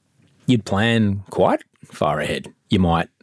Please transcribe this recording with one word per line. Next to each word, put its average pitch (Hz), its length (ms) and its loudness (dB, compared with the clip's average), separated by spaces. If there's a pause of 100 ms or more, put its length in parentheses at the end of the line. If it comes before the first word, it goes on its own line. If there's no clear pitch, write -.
(480)
You'd 120 180 2
plan 110 640 0
quite 202 320 0 (240)
far - 340 -2
ahead. - 340 -6 (160)
You 101 100 2
might 85 300 0 (140)